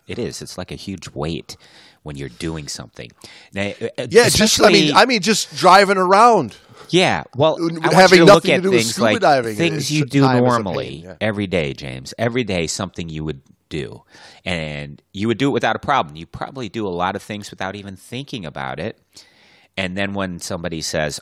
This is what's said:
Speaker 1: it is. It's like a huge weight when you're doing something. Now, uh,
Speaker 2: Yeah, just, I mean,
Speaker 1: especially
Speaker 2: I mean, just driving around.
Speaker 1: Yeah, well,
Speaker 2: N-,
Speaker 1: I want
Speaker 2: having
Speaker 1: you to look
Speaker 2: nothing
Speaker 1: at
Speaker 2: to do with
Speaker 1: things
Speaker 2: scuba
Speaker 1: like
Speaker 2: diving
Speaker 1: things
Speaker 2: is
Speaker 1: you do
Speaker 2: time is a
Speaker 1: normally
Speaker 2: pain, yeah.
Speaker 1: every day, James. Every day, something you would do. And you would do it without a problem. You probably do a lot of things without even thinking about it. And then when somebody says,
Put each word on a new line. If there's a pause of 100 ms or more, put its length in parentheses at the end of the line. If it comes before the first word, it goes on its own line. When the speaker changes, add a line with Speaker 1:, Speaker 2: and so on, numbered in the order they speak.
Speaker 1:
it
is.
It's
like
a
huge
weight (460)
when
you're
doing
something. (440)
Now, (260)
uh,
Speaker 2:
Yeah,
just,
I
mean,
Speaker 1:
especially
Speaker 2:
I
mean,
just
driving
around. (340)
Speaker 1:
Yeah, (120)
well,
Speaker 2:
N-,
Speaker 1:
I
want
Speaker 2:
having
Speaker 1:
you
to
look
Speaker 2:
nothing
Speaker 1:
at
Speaker 2:
to
do
with
Speaker 1:
things
Speaker 2:
scuba
Speaker 1:
like
Speaker 2:
diving
Speaker 1:
things
Speaker 2:
is
Speaker 1:
you
do
Speaker 2:
time
is
a
Speaker 1:
normally
Speaker 2:
pain,
yeah.
Speaker 1:
every
day,
James.
Every
day,
something
you
would (260)
do. (420)
And (120)
you
would
do
it
without
a
problem.
You
probably
do
a
lot
of
things
without
even
thinking
about
it. (800)
And
then
when
somebody
says,